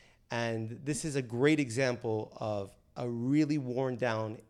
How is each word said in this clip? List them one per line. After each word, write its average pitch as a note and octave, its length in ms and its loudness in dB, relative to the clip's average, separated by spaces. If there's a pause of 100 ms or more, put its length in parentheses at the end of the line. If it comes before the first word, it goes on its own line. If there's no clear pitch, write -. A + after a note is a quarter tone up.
(320)
And A#2 520 -2
this D3 220 -2
is D3 100 -4
a C#3 60 2
great B2+ 380 4
example A#2 800 0
of G#2 340 -2 (240)
a C3 140 -4
really C#3 480 2
worn B2+ 380 -2
down, A2 420 0 (120)